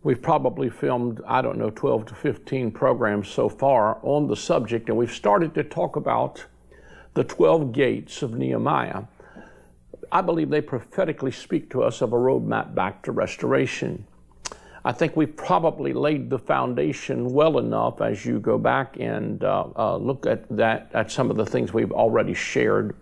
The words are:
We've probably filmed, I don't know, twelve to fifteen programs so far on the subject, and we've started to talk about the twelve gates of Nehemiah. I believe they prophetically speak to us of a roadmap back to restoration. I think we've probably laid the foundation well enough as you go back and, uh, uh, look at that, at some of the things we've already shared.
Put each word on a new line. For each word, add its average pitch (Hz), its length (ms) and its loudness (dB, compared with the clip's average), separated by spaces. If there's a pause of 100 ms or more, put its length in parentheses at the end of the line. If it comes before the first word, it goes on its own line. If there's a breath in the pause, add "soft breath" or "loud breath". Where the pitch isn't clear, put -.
We've 131 180 0
probably 135 480 2
filmed, 120 560 -2
I 120 160 2
don't 117 160 -2
know, 110 100 0
twelve 113 380 0
to - 80 -14
fifteen 131 560 -2
programs 110 580 0
so 123 180 0
far 117 560 2
on 143 240 2
the 104 100 0
subject, 117 520 0
and 110 80 2
we've 117 160 0
started 185 420 2
to 156 100 0
talk 170 320 -4
about 135 500 -2 (680 loud breath)
the 135 120 2
twelve 156 480 4
gates 117 500 0
of 113 160 -4
Nehemiah. 131 640 0 (1080 loud breath)
I 190 120 2
believe 165 260 0
they 147 140 0
prophetically 147 680 -4
speak - 400 -4
to 127 120 0
us 120 180 0
of 120 140 0
a - 20 2
roadmap 117 580 0
back 98 280 -2
to - 100 -8
restoration. - 920 -2 (760 loud breath)
I 120 100 -2
think 165 220 0
we've 151 220 0
probably 156 560 0
laid 131 380 0
the 127 80 0
foundation 127 920 -2
well 147 280 4
enough 113 420 0
as 110 240 -2
you 120 160 -2
go 113 160 2
back 123 420 0
and, 110 460 -4
uh, 98 220 2 (100)
uh, 98 200 0
look 123 280 -4
at - 320 0
that, 113 380 0
at 113 160 0
some 120 200 0
of 104 60 0
the 107 80 2
things 117 300 -2
we've 113 180 0
already 113 400 2
shared. 107 680 0